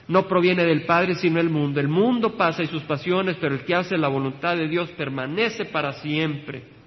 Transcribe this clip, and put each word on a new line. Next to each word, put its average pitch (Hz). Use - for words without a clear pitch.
no 190
proviene 180
del 156
Padre, 175
sino 170
el 170
mundo. 147
El 143
mundo 220
pasa 175
y 160
sus 151
pasiones, 180
pero 139
el 127
que 175
hace 180
la 151
voluntad 135
de 160
Dios 170
permanece 151
para 143
siempre. 147